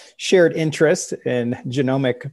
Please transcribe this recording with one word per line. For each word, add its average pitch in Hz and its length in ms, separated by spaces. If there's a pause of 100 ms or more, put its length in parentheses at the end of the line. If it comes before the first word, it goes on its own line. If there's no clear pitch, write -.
(160)
shared 170 360
interest 160 600 (140)
in 123 400
genomic 131 680